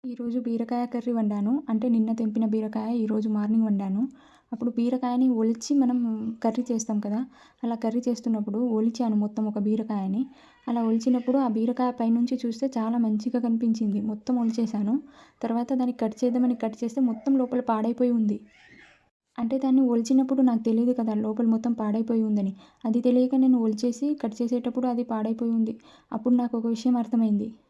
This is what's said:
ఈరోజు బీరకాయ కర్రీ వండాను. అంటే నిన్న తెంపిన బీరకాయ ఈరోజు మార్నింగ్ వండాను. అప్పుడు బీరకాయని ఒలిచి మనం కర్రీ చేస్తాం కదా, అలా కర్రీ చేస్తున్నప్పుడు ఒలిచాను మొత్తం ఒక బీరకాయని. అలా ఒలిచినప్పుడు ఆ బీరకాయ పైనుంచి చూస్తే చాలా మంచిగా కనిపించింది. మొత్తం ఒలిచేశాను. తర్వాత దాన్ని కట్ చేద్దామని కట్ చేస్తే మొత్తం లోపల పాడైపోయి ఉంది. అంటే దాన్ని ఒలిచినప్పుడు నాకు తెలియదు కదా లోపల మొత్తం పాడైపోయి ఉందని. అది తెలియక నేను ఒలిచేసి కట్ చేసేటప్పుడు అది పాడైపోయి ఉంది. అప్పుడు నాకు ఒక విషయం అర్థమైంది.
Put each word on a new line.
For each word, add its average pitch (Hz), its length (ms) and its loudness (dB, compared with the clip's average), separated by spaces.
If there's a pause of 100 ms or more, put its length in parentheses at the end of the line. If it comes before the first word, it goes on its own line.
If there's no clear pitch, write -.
ఈరోజు 240 360 -4
బీరకాయ 233 460 -2
కర్రీ 240 260 -4
వండాను. 208 400 0 (160)
అంటే 220 200 0
నిన్న 226 240 2
తెంపిన 226 340 0
బీరకాయ 220 500 -2
ఈరోజు 214 320 0
మార్నింగ్ 214 360 2
వండాను. 202 380 0 (500)
అప్పుడు 233 180 -4
బీరకాయని 247 580 0
ఒలిచి 226 460 0
మనం 254 240 4 (420)
కర్రీ 233 220 0
చేస్తాం 226 380 -2
కదా, 208 200 -4 (400)
అలా 233 140 -2
కర్రీ 226 260 -2
చేస్తున్నప్పుడు 226 680 -2
ఒలిచాను 226 500 0
మొత్తం 214 300 0
ఒక 214 120 -4
బీరకాయని. 214 640 -2 (440)
అలా 233 160 -2
ఒలిచినప్పుడు 247 560 2
ఆ 262 100 2
బీరకాయ 240 420 0
పైనుంచి 240 460 0
చూస్తే 240 300 -4
చాలా 240 320 -2
మంచిగా 226 420 0
కనిపించింది. 226 600 0
మొత్తం 214 400 -4
ఒలిచేశాను. 226 540 0 (460)
తర్వాత 233 320 -2
దాన్ని 247 280 -2
కట్ 220 160 -2
చేద్దామని 247 380 2
కట్ 226 220 -4
చేస్తే 233 240 -4
మొత్తం 247 360 2
లోపల 254 240 0
పాడైపోయి 240 500 0
ఉంది. 214 300 0 (1000)
అంటే 240 200 -2
దాన్ని 269 240 4
ఒలిచినప్పుడు 262 600 2
నాకు 233 200 4
తెలియదు 226 300 2
కదా 220 220 0
లోపల 214 320 0
మొత్తం 226 260 2
పాడైపోయి 226 500 0
ఉందని. 208 300 0 (320)
అది 226 160 2
తెలియక 254 340 4
నేను 262 240 6
ఒలిచేసి 233 560 0
కట్ 220 280 -6
చేసేటప్పుడు 240 440 -2
అది 240 160 -2
పాడైపోయి 226 500 -2
ఉంది. 226 220 0 (380)
అప్పుడు 233 220 2
నాకు 240 220 0
ఒక 226 100 -2
విషయం 233 300 0
అర్థమైంది. 226 520 2 (220)